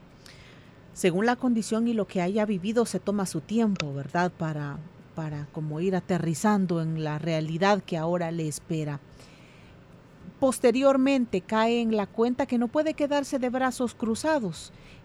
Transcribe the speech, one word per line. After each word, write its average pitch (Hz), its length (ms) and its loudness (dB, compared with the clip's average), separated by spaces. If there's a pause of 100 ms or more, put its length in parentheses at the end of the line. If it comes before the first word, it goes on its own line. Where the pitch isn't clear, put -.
(920)
según 185 320 2
la 247 120 2
condición 226 500 0
y 240 60 2
lo 214 140 0
que 190 140 -2
haya 202 240 0
vivido, 214 400 0
se 190 140 -2
toma 202 260 -2
su 165 160 -4
tiempo, 202 520 0
¿verdad? 170 380 -2
Para, 151 460 -6 (380)
para 151 360 -6
como 156 300 -6
ir 185 140 0
aterrizando 175 840 0
en 160 220 -2
la 151 140 -2
realidad 165 680 0
que 175 140 -4
ahora 170 340 -2
le 165 160 -4
espera. 147 520 -6 (1400)
Posteriormente 262 1000 4
cae 226 400 2
en 220 160 0
la 202 80 0
cuenta 247 400 0
que 240 140 0
no 240 80 0
puede 302 260 0
quedarse 285 460 -2
de 247 100 -2
brazos 254 460 -2
cruzados 226 760 -2 (320)